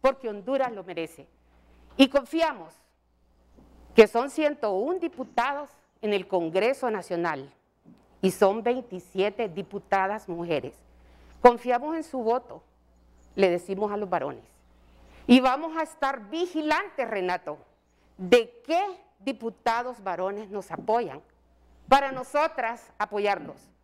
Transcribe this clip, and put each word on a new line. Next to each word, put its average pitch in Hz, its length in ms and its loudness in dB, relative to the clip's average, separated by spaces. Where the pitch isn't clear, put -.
porque 262 280 0
Honduras 240 440 -2
lo 196 120 -12
merece. 165 420 -10
Y 262 120 6
confiamos 269 680 -2
que 214 120 12
son 247 240 -2
ciento 294 420 -2
un 285 280 -2
diputados 277 720 -4
en 208 120 0
el 196 160 -2
Congreso 190 640 0
Nacional 170 640 -4
y 190 80 4
son 208 320 4
veintisiete 208 840 -2
diputadas 196 800 -4
mujeres. 165 460 -4
Confiamos 247 560 4
en 311 80 -6
su 262 180 -6
voto, 240 400 -4
le 190 160 4
decimos 190 420 -4
a 208 40 -6
los 208 120 -6
varones. 139 360 -4
Y 247 140 8
vamos 294 360 -2
a 320 60 -4
estar 269 460 -6
vigilantes, 311 800 -4
Renato, 180 500 -4
de 220 480 2
qué 339 180 0
diputados 233 840 -4
varones 190 480 -6
nos 196 200 -10
apoyan, 170 520 -2
para 269 240 4
nosotras 262 680 -4
apoyarlos. 202 580 -2